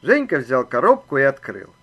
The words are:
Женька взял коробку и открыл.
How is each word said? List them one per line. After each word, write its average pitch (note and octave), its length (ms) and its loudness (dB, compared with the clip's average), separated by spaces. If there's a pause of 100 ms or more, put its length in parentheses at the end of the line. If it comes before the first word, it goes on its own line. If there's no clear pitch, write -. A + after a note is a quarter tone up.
Женька A#3 360 0
взял B2 260 -2
коробку D3 540 0
и C3+ 40 2
открыл. A#2+ 480 -4 (120)